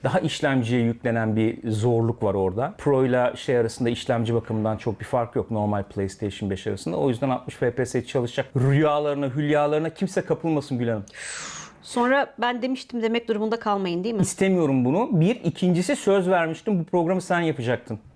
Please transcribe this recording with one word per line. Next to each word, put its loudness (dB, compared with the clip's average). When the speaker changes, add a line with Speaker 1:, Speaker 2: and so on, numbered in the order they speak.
Speaker 1:
Daha 2
işlemciye 2
yüklenen 0
bir 0
zorluk 2
var 2
orada. 0
Pro 2
ile 2
şey 0
arasında 0
işlemci 0
bakımından -2
çok -4
bir -10
fark -2
yok -2
normal 0
PlayStation -6
beş -4
arasında. -4
O 0
yüzden -2
altmış -6
F 0
P -2
S -4
çalışacak. -4
Rüyalarına, 2
hülyalarına 2
kimse -2
kapılmasın -2
Gül 0
Hanım. -2
Speaker 2:
Sonra 0
ben -2
demiştim -4
demek 0
durumunda 0
kalmayın, -2
değil -4
mi? 0
Speaker 1:
İstemiyorum 2
bunu. 2
Bir, 4
ikincisi 0
söz 2
vermiştim. 0
Bu -2
programı 0
sen 0
yapacaktın. -2